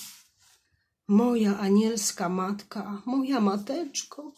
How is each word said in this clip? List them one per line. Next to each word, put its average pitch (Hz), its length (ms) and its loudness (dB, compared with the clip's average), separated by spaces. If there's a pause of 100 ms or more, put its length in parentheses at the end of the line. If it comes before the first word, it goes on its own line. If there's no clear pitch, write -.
(1080)
„Moja 214 500 4
anielska 208 680 2
matka, 196 760 -6
moja 262 340 0
mateczko”, 269 960 -4